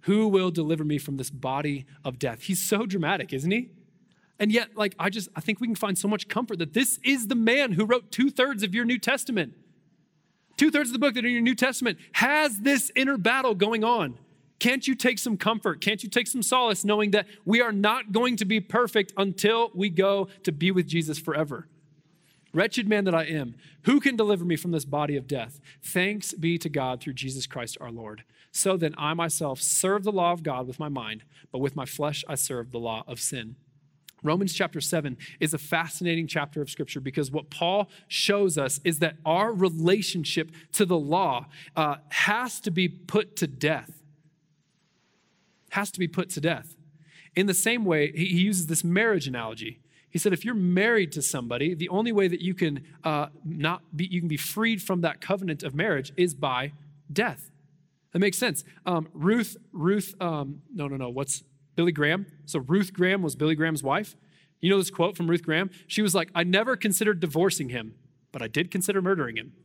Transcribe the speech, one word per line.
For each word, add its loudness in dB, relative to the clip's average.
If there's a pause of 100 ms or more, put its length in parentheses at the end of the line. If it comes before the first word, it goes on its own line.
"Who 4
will 4
deliver 0
me 0
from -6
this -6
body -4 (180)
of -6
death?" -4
He's -2
so 0
dramatic, -2
isn't 0
he? 0 (720)
And 4
yet, 2
like, 0
I 2
just, -6
I -6
think -2
we -2
can 0
find -2
so -2
much 0
comfort -4
that -4
this 2
is 2
the 0
man 4
who 2
wrote 0
two-thirds 2
of -2
your 2
New 2
Testament. -2 (1040)
Two-thirds 4
of -6
the -2
book 4
that -2
are 2
in 2
your 2
New 4
Testament 2 (160)
has 2
this 2
inner 2
battle 2
going 2
on. 2 (420)
Can't 0
you 2
take 0
some -2
comfort? -2
Can't 0
you -10
take 0
some -4
solace 2
knowing 2
that 2 (160)
we 4
are 2
not 0
going 2
to -2
be 0
perfect 0
until 2
we 0
go 2 (140)
to 0
be 0
with 2
Jesus -2
forever? -4 (840)
"Wretched 0
man 4
that 2
I 2
am, -6 (280)
who 6
can 2
deliver 2
me 2
from -4
this -2
body -2
of -6
death? -6 (240)
Thanks -2
be 0
to -6
God -4
through -8
Jesus -8
Christ -10
our -12
Lord. -14 (300)
So 2
then -2
I -2
myself -2
serve 0
the -2
law 2
of -2
God -4
with -12
my -6
mind, -8 (280)
but -6
with -2
my -6
flesh -4
I -6
serve -4
the -8
law -6
of -12
sin." -8 (680)
Romans 0
chapter -2
seven -2 (220)
is 0
a -4
fascinating -2
chapter -4
of -6
Scripture -8
because -4
what -8
Paul 0 (180)
shows 2
us -2
is 0
that 0
our 2
relationship 0 (200)
to 2
the 2
law, 0 (280)
uh, 0 (120)
has 0
to -2
be 2
put -2
to -2
death. -4 (1700)
Has -4
to -14
be 0
put -4
to -6
death. -4 (600)
In 4
the 2
same 2
way, 2
he, 0
he 2
uses 2
this -2
marriage 2
analogy. -8 (300)
He -4
said, 2
"If -2
you're -2
married 4
to -6
somebody, -2
the -6
only 0
way 4
that -2
you -2
can, -2 (200)
uh, 0 (160)
not -4
be, -2
you -2
can -2
be -2
freed -2
from -2
that -2
covenant -4
of -6
marriage -2
is 2
by -2 (400)
death." -4 (600)
That 0
makes 2
sense. -2 (220)
Um, -2
Ruth, 0 (160)
Ruth, 0
um, -4 (120)
no, -6
no, -6
no, -6
what's -6 (320)
Billy 4
Graham? 2 (200)
So -4
Ruth 2
Graham 2
was -2
Billy 2
Graham's 0
wife. -2 (460)
You 2
know 4
this 0
quote 0
from 0
Ruth 2
Graham? 0 (180)
She 0
was 2
like, 0
"I 2
never 2
considered 2
divorcing 0
him, -8 (360)
but -10
I -6
did -2
consider 0
murdering 0
him." -10 (140)